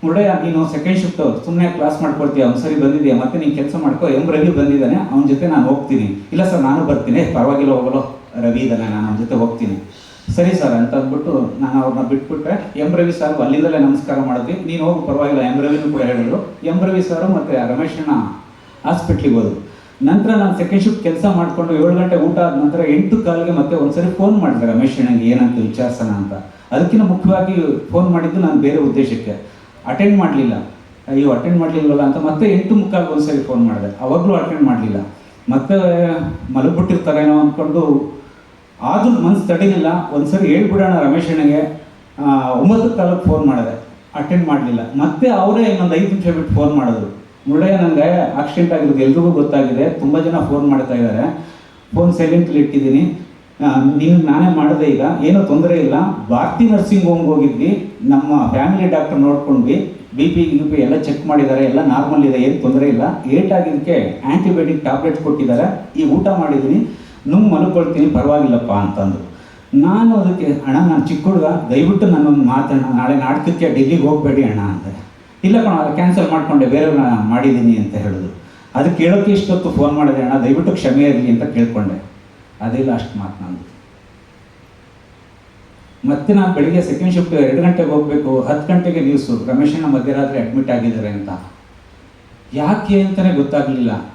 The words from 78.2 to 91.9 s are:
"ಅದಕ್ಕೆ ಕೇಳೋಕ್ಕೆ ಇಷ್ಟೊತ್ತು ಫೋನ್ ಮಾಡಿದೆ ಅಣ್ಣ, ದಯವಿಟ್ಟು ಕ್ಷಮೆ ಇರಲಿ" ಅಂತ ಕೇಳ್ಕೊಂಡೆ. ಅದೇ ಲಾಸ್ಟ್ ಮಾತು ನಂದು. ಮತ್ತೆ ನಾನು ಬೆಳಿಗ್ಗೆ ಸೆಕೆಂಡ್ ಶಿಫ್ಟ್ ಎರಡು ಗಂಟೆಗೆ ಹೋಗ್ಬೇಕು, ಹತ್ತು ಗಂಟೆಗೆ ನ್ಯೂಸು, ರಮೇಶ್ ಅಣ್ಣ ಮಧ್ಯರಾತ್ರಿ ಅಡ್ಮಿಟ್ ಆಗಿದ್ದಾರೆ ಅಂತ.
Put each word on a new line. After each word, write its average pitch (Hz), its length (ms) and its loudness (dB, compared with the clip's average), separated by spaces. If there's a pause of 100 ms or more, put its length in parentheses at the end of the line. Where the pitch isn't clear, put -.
"ಅದಕ್ಕೆ 160 300 0
ಕೇಳೋಕ್ಕೆ 202 280 4
ಇಷ್ಟೊತ್ತು 180 380 0
ಫೋನ್ 147 220 0
ಮಾಡಿದೆ 139 300 2
ಅಣ್ಣ, 127 220 0
ದಯವಿಟ್ಟು 160 280 2
ಕ್ಷಮೆ 139 320 2
ಇರಲಿ" 123 260 2
ಅಂತ 113 120 2
ಕೇಳ್ಕೊಂಡೆ. 107 600 -2 (580)
ಅದೇ 117 220 -4
ಲಾಸ್ಟ್ 113 340 -4
ಮಾತು 98 280 -10
ನಂದು. 90 220 -12 (2500)
ಮತ್ತೆ 214 240 -2
ನಾನು 185 200 0
ಬೆಳಿಗ್ಗೆ 170 280 0
ಸೆಕೆಂಡ್ 180 320 -2
ಶಿಫ್ಟ್ 170 200 -2
ಎರಡು 143 280 0
ಗಂಟೆಗೆ 175 280 0
ಹೋಗ್ಬೇಕು, 147 500 -2
ಹತ್ತು 147 320 -4
ಗಂಟೆಗೆ 175 280 0
ನ್ಯೂಸು, 135 480 -2
ರಮೇಶ್ 147 260 0
ಅಣ್ಣ 160 120 -4
ಮಧ್ಯರಾತ್ರಿ 135 520 -2
ಅಡ್ಮಿಟ್ 123 320 -4
ಆಗಿದ್ದಾರೆ 113 380 -4
ಅಂತ. 101 200 -8 (1300)